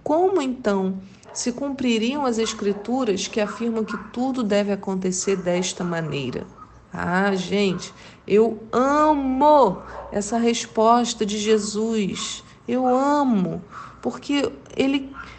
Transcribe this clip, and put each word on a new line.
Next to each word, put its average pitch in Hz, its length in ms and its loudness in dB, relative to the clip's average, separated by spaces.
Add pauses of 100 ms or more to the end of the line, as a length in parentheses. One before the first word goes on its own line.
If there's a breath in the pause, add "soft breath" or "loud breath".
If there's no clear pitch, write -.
como 359 380 2
então 202 580 -2 (340 loud breath)
se - 200 -4
cumpririam 262 720 -2
as 226 120 0
escrituras 214 880 -2
que - 120 -2
afirmam 226 440 -2
que 254 120 -8 (160)
tudo 254 300 -2
deve 202 300 2
acontecer 190 640 -2
desta 180 480 -2
maneira. 147 640 -4 (460)
Ah, 180 420 0
gente, 185 600 -2 (320 loud breath)
eu 220 360 4 (100)
amo 277 1040 4 (320 loud breath)
essa 208 280 -2
resposta 233 840 2
de 208 140 -2
Jesus. 214 1040 0 (240 loud breath)
Eu 254 200 0
amo, 247 760 2 (400 loud breath)
porque 277 480 -2 (260)
ele, 269 340 0 (280 loud breath)